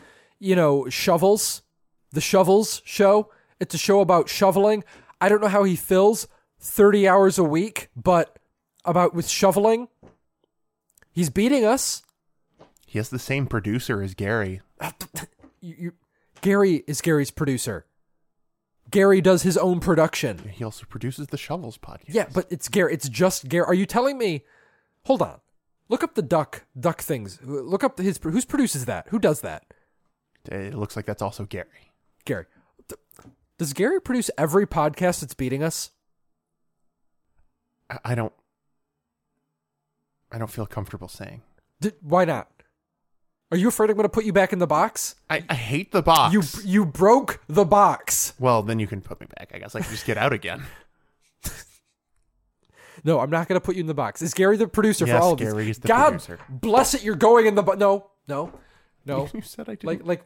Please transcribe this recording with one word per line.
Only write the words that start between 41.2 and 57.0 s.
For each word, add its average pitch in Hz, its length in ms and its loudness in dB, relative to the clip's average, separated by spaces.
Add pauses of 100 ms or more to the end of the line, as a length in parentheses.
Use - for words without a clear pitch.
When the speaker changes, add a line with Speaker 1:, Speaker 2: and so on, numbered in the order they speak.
Speaker 1:
D-, 208 120 -2 (100)
why 175 240 2
not? 131 220 -6 (1040)
Are 180 80 0
you 202 100 2
afraid 220 220 2
I'm 208 60 -2
gonna 208 120 2
put 220 160 -2
you 208 80 -2
back 190 220 2
in 180 60 -2
the 175 60 2
box? 160 480 -2 (140)
Speaker 2:
I, 165 220 -4
I 160 40 -2
hate 131 380 -6
the 190 80 2
box. 165 320 6
Speaker 1:
You, 202 100 4 (220)
you 196 220 2
broke 202 640 2
the 180 180 2
box. - 720 2
Speaker 2:
Well, 120 240 2
then 113 160 -4
you 107 80 -2
can 98 160 -10
put - 180 -18
me - 60 -20 (120)
back, - 160 -20
I 92 40 -16
guess. 98 160 -16
I 113 60 -8
can - 100 -8
just 107 160 -12
get 110 100 -2
out 123 160 0
again. 98 300 -8 (800)
<laughs> - 60 -10 (1500)
Speaker 1:
No, 151 140 2
I'm 131 120 -2
not 165 180 -2
gonna 185 120 0
put 180 140 -4
you 185 60 -6
in 156 80 -6
the 156 60 -6
box. 131 280 -6
Is 160 100 -6
Gary 190 240 4
the 208 120 0
producer 214 380 0
Speaker 2:
Yes, 120 120 2
Speaker 1:
for 113 40 4
all 180 100 4
of 139 60 -2
Speaker 2:
Gary 107 280 -4
Speaker 1:
this? 110 100 -4
Speaker 2:
is - 60 -14
the - 60 0
Speaker 1:
God 262 220 4
Speaker 2:
producer. - 280 -8 (100)
Speaker 1:
bless 220 460 0
it, 262 80 -6